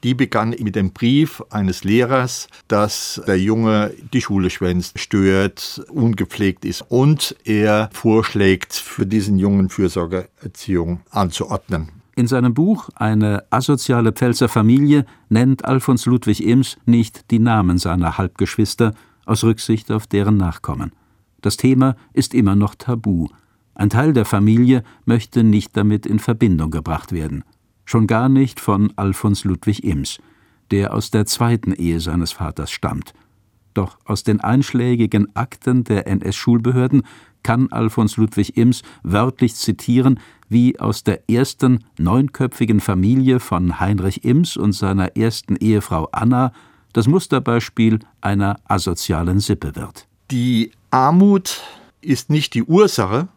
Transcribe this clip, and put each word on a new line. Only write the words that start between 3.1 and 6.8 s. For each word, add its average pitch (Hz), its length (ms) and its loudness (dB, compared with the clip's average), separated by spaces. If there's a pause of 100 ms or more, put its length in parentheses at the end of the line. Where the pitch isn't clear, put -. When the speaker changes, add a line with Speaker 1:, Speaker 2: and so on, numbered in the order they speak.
Speaker 1:
der 95 140 2
Junge 107 540 0 (180)
die 127 100 0
Schule 95 280 -2
schwänzt, 90 500 -4
stört, 95 880 0
ungepflegt 107 760 -2
ist - 240 -6